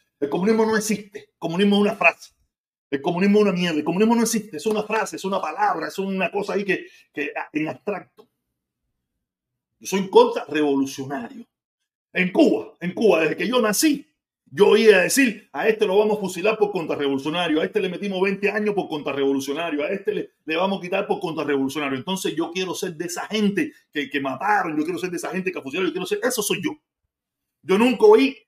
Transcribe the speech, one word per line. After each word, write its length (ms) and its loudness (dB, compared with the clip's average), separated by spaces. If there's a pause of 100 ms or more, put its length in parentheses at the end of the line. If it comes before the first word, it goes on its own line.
(200)
El 100 -2
comunismo 360 2
no 120 2
existe, 420 -4
el 180 -20
comunismo 400 2
es 40 4
una 140 2
frase. 380 -2 (560)
El 120 -4
comunismo 380 4
es 40 6
una 80 4
mierda, 260 -2
el 60 0
comunismo 320 2
no 60 2
existe, 360 -2
es 80 -10
una 180 0
frase, 340 -4
es 80 -8
una 160 -2
palabra, 480 -2
es 100 -8
una 320 -2
cosa 220 -4
ahí 100 -2
que, 240 -2 (260)
que, 240 -6
ah, 140 -8
en 160 -2
abstracto. 600 -10 (1500)
Yo 80 -18
soy 220 -2
contrarrevolucionario. 1400 0 (680)
En 180 0
Cuba, 480 2
en 140 -6
Cuba, 280 4
desde 160 0
que 100 -4
yo 140 0
nací, 460 0 (420)
yo 200 4
oía 320 8
decir, 500 0
"A 160 -2
este 180 2
lo 120 2
vamos 200 4
a 40 -10
fusilar 360 -2
por 140 0
contrarrevolucionario, 880 -2
a 60 0
este 160 -2
le 80 -4
metimos 320 -6
veinte 280 0
años 240 -2
por 140 -2
contrarrevolucionario, 960 -2
a 60 -4
este 240 -4
le, 160 -6 (160)
le 100 -4
vamos 240 -2
a 20 -14
quitar 240 -4
por 140 -2
contrarrevolucionario". 800 -2
Entonces 360 -6
yo 180 -4
quiero 220 -6
ser 220 -6
de 100 -8
esa 220 -10
gente 460 -2 (180)
que, 180 -4
que 120 -4
mataron, 560 0
yo 80 0
quiero 140 -6
ser 120 -6
de 60 -6
esa 140 -8
gente 200 -4
que 100 -8
fusilaron, 280 -2
yo 40 -2
quiero 120 -6
ser, 180 -2
eso 180 0
soy 220 -2
yo. 80 -4 (880)
Yo 160 0
nunca 280 4
oí 320 6 (100)